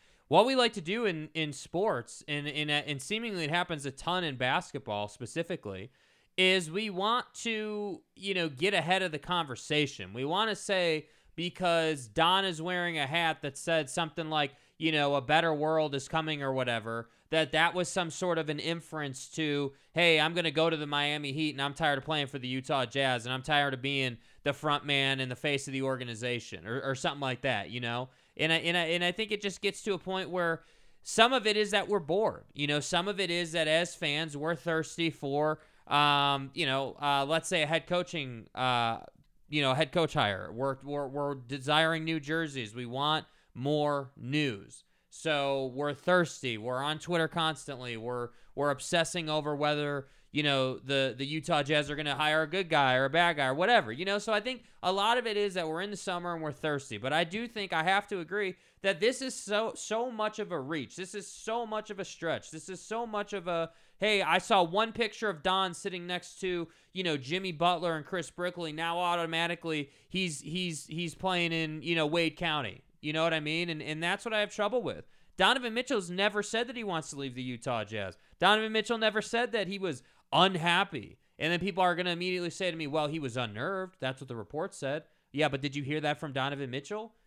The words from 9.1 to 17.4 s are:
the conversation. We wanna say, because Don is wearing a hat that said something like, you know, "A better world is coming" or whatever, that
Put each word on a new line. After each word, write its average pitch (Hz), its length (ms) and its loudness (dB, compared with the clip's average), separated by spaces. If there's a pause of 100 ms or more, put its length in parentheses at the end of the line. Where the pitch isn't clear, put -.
the 151 60 -4
conversation. 143 960 -2
We 123 100 -4
wanna 196 320 0
say, 170 520 0 (280)
because 165 720 0
Don 175 380 4
is 165 160 -2
wearing 175 380 -2
a 139 80 0
hat 160 340 0
that 139 160 -6
said 160 320 2
something 160 400 -4
like, 147 220 2 (260)
you 160 140 2
know, 143 240 4
"A 135 60 2
better 156 300 4
world 151 440 2
is 135 120 -6
coming" 156 360 -2
or 135 100 0
whatever, 117 560 -2 (220)
that 156 220 2